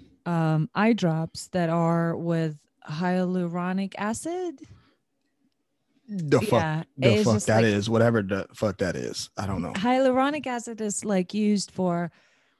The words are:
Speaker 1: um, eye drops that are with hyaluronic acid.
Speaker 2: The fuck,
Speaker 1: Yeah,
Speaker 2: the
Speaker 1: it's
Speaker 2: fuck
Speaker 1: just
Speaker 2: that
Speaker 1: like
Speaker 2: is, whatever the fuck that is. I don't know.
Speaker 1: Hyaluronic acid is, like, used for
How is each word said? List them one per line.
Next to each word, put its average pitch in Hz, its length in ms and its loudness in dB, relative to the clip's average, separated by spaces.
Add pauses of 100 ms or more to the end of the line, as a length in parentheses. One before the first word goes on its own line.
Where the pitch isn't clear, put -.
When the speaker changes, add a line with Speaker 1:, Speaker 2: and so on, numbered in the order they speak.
(260)
Speaker 1:
um, 160 500 2
eye 220 160 4
drops 165 560 -2
that 170 220 0
are 170 460 2
with 165 400 -2 (320)
hyaluronic 180 1080 -2
acid. 320 640 -6 (1500)
Speaker 2:
The 151 320 2
fuck, 104 100 -2 (100)
Speaker 1:
Yeah, 156 220 -2 (160)
Speaker 2:
the 131 160 4
Speaker 1:
it's 107 100 4
Speaker 2:
fuck 110 100 4
Speaker 1:
just 101 120 0
Speaker 2:
that 113 160 4
Speaker 1:
like 110 100 4
Speaker 2:
is, 101 160 0
whatever 113 340 4
the 95 300 -2
fuck 101 260 -2
that 87 180 -2
is. 60 420 -8
I 98 80 -4
don't - 160 -4
know. - 100 -6
Speaker 1:
Hyaluronic 254 760 0
acid 233 360 -8
is, 208 240 -6
like, 185 260 -2
used 208 380 0
for 175 400 -2 (500)